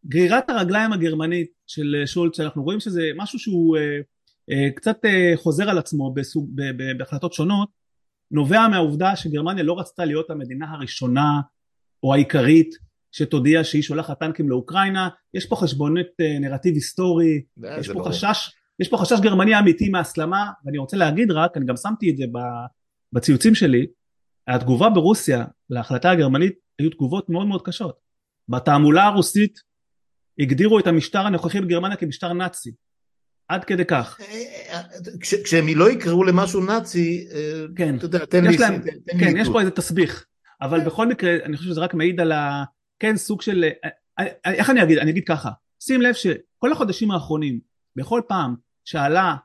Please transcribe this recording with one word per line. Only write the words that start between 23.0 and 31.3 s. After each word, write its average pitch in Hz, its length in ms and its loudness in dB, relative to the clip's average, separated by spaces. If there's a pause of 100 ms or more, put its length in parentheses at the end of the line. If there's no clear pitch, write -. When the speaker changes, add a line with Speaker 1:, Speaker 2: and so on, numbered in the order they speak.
Speaker 1:
בציוצים 147 420 4
שלי, 135 300 2 (640)
התגובה 127 420 2
ברוסיה 160 560 2 (240)
להחלטה 127 420 0
הגרמנית 160 420 2 (260)
היו 151 100 0
תגובות 156 400 -4
מאוד 180 180 -2
מאוד 196 140 -2
קשות. 175 340 -8 (540)
בתעמולה 147 560 4
הרוסית 202 540 2 (800)
הגדירו 160 400 4
את 190 80 2
המשטר 170 320 2
הנוכחי 190 420 -2